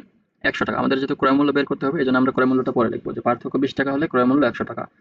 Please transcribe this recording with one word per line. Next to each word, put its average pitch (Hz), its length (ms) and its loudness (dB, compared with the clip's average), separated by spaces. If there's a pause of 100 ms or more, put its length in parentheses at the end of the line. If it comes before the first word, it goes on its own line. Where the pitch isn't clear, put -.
(420)
একশো - 220 -2
টাকা। 113 140 -2
আমাদের 131 200 2
যেহেতু 139 160 -2
ক্রয় 139 180 2
মূল্য 143 200 4
বের 143 120 2
করতে 139 220 -4
হবে, 156 140 -2
এই 135 60 0
জন্য 127 120 2
আমরা 131 140 2
ক্রয় 127 140 2
মূল্যটা 131 260 0
পরে 117 180 2
লিখবো, - 220 -8
যে 113 80 -10
পার্থক্য 123 380 -2
বিশ 135 160 -2
টাকা 139 180 -2
হলে 143 140 -2
ক্রয় 123 180 2
মূল্য 135 220 4
একশো - 180 -4
টাকা। - 220 -8 (140)